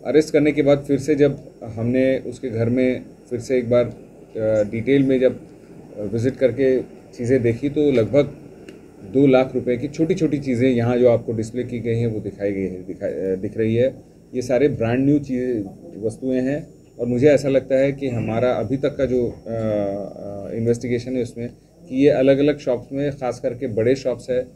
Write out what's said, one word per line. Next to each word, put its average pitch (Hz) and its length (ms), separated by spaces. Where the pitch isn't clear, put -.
Arrest 147 280
करने 151 180
के 147 100
बाद 139 260
फिर 143 120
से 151 160
जब 135 240
हमने 123 560
उसके 120 300
घर 113 200
में 127 360
फिर 123 100
से 127 180
एक 117 120
बार, 120 160
अ, - 880
detail 123 320
में 131 160
जब 127 200
विजिट 113 360
करके 131 460
चीज़ें - 600
देखी 117 280
तो 147 220
लगभग 123 460
दो 120 260
लाख 127 280
रुपए 123 220
की 143 100
छोटी-छोटी 160 500
चीज़ें 131 320
यहाँ 120 280
जो 123 120
आपको 117 240
डिस्प्ले 113 300
की 120 160
गई 113 180
हैं 117 100
वो 107 120
दिखाई 101 340
गई 98 80
है, 92 240
दिखाई, 92 260
अ, 95 240
दिख 98 220
रही 113 180
है। 127 200
ये 127 80
सारे 123 260
ब्रांड 123 380
न्यू 143 140
चीज़ें, 127 440
वस्तुएं 127 400
हैं 147 260
और 120 80
मुझे 123 200
ऐसा 139 220
लगता 135 260
है 139 160
कि 139 160
हमारा 113 440
अभी 117 260
तक 139 200
का 139 80
जो, 123 240
अ, - 40
अ, 101 1080
investigation 120 600
है 123 80
उसमें 120 260
कि 131 140
ये 143 60
अलग-अलग 139 480
shops 120 340
में, 139 200
ख़ास 123 280
करके 127 280
बड़े 113 280
shops 123 340
हैं 123 260